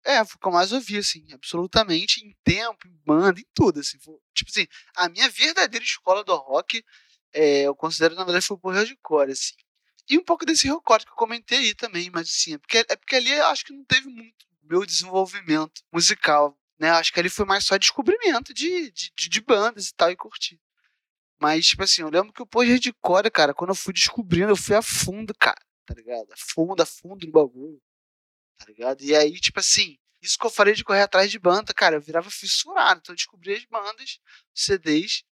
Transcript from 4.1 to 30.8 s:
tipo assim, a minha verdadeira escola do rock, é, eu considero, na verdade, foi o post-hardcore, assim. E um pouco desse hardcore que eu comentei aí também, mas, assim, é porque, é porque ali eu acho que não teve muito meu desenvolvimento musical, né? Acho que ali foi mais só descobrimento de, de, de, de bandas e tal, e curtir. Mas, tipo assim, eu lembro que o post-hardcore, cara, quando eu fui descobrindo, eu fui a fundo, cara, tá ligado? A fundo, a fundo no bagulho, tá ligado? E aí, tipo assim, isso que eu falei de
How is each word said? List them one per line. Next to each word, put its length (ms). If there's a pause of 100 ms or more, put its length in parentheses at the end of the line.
tipo 180
assim, 160 (280)
a 140
minha 200
verdadeira 560
escola 380
do 140
rock, 480 (480)
é, 300
eu 120
considero, 400
na 80
verdade, 240
foi 100
o 40
post-hardcore, 720
assim. 220 (540)
E 80
um 80
pouco 220
desse 220
hardcore 360
que 60
eu 60
comentei 420
aí 160
também, 340
mas, 200
assim, 260
é 40
porque, 200
é 180
porque 200
ali 160
eu 140
acho 180
que 80
não 120
teve 240
muito 380 (160)
meu 240
desenvolvimento 960 (100)
musical, 640 (200)
né? 120
Acho 220
que 80
ali 80
foi 160
mais 200
só 120
descobrimento 760
de, 380
de, 260
de, 120
de 120
bandas 480
e 60
tal, 160
e 60
curtir. 440 (800)
Mas, 260
tipo 160
assim, 200
eu 60
lembro 240
que 100
o 40
post-hardcore, 840
cara, 240
quando 160
eu 60
fui 160
descobrindo, 580
eu 60
fui 200
a 60
fundo, 520
cara, 260 (240)
tá 100
ligado? 380
A 40
fundo, 440
a 60
fundo 400
no 60
bagulho, 480 (760)
tá 80
ligado? 360
E 120
aí, 240
tipo 220
assim, 380 (220)
isso 180
que 80
eu 40
falei 240
de 80